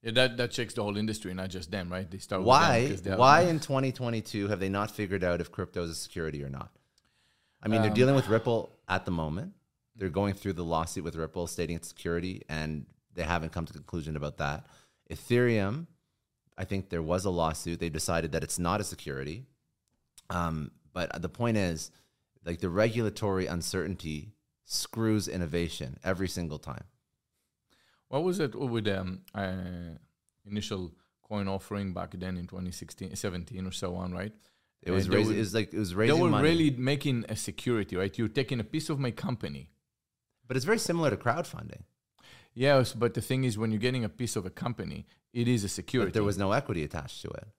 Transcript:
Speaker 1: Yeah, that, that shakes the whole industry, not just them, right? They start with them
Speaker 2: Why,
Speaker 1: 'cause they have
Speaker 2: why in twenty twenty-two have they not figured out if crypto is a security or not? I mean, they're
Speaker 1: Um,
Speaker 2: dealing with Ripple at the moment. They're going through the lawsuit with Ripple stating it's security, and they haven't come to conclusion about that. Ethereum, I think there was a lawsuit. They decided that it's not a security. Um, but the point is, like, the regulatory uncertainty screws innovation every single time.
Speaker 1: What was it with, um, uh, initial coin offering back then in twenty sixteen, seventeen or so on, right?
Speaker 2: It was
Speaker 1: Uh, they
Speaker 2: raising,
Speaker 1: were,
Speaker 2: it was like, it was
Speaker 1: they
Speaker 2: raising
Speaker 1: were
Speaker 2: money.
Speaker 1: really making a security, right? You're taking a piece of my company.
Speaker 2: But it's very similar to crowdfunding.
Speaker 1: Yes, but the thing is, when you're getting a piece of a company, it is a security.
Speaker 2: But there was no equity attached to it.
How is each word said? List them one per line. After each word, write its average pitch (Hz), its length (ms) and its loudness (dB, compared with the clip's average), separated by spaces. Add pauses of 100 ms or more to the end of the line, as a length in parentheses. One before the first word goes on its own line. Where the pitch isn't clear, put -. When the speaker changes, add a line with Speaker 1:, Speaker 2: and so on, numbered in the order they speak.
Speaker 1:
Yeah, 113 80 -4
that, 120 260 4
that 120 160 0
shakes 117 220 -4
the 113 80 0
whole 101 120 0
industry, 107 380 -2
not 92 160 -4
just 87 220 -8
them, 90 200 -4
right? 92 180 -6
They 98 100 -10
start 95 240 -2
with - 20 4
them 131 160 10
Speaker 2:
Why, 131 260 4
Speaker 1:
'cause - 140 -4
they 95 80 -4
have 95 100 0
Speaker 2:
why 139 220 10
in 165 180 2
twenty 135 320 0
twenty-two 110 580 -2
have 101 100 0
they 95 100 0
not 101 220 0
figured 95 320 -2
out 87 180 2
if 82 100 -6
crypto 90 340 -6
is 82 40 -6
a 80 60 -8
security 76 480 -6
or 69 60 -8
not? 67 200 -10 (920)
I 110 40 -2
mean, 110 140 4
they're 107 80 4
Speaker 1:
Um, 104 60 2
Speaker 2:
dealing 127 180 6
with 135 140 4
Ripple 113 500 2 (100)
at 92 180 0
the 95 60 -2
moment. 82 420 -2 (420)
They're 95 140 -4
going 98 260 0
through 98 180 -4
the 87 100 -6
lawsuit 82 400 -2
with 78 120 -6
Ripple 82 320 -4
stating 85 300 -4
it's - 100 -10
security, 87 600 -4
and 78 380 -4 (300)
they 87 80 -4
haven't 80 300 -2
come 85 120 -4
to - 80 -16
conclusion 78 420 -8
about 73 220 -6
that. 73 300 -4 (420)
Ethereum, 120 800 2 (720)
I 92 60 -4
think 95 240 -4
there 85 140 -2
was 87 220 0
a 101 40 2
lawsuit. 85 500 0
They 85 100 -2
decided 80 420 0
that 78 120 0
it's - 140 -4
not 90 240 0
a - 20 -2
security. 78 640 -8 (840)
Um, 82 420 -2 (220)
but 87 280 -4
the 82 80 -2
point 117 280 2
is, 85 340 0 (540)
like, 85 140 -4
the 95 100 0
regulatory 104 800 2
uncertainty 85 840 -4 (320)
screws 110 640 0
innovation 80 760 -4
every 92 240 0
single 80 320 -4
time. - 240 -12 (1300)
Speaker 1:
What 143 140 0
was 180 160 0
it 131 160 0
with, 117 320 0
um, 95 340 -2 (140)
uh, 90 640 -4 (480)
initial 101 480 -4 (280)
coin 101 260 -4
offering 98 460 -4
back 87 240 -6
then 92 200 -4
in 87 100 -8
twenty 92 240 -8
sixteen, - 440 -12
seventeen 92 520 -6
or 92 40 -6
so 90 240 -4
on, 90 180 -4
right? 95 200 -6 (480)
Speaker 2:
It 87 100 -2
was 95 160 2
Speaker 1:
Uh, 92 40 2
they 98 60 6
Speaker 2:
raising, 107 160 4
Speaker 1:
were, 92 40 2
Speaker 2:
it - 20 0
was 101 140 0
like, 110 200 0
it 85 60 -2
was 101 100 0
Speaker 1:
they 87 60 -4
Speaker 2:
raising 135 260 6
Speaker 1:
were 175 80 8
Speaker 2:
money. 110 180 6
Speaker 1:
really 160 240 6
making 127 580 0
a 110 60 -2
security, 104 600 -2
right? 95 200 0
You're 113 120 2
taking 131 300 0
a 107 40 -2
piece 156 260 -4
of 143 100 0
my 127 120 0
company. 78 580 -6 (760)
Speaker 2:
But 127 80 -2
it's 127 100 0
very 220 140 4
similar 170 300 2
to 104 80 2
crowdfunding. - 680 -2 (680)
Speaker 1:
Yes, 131 400 6
but 117 200 2
the - 80 0
thing 131 220 0
is, 120 140 0
when 110 140 2
you're 107 80 2
getting 123 260 0
a 101 40 -2
piece - 260 -4
of 95 100 -2
a - 40 -4
company, 87 560 -6 (280)
it 120 140 2
is 120 160 4
a 98 60 -2
security. 107 400 0
Speaker 2:
But - 40 -8
there 110 100 4
was 101 140 2
no 98 160 2
equity 101 300 0
attached - 400 -8
to - 60 -8
it. - 180 -10 (120)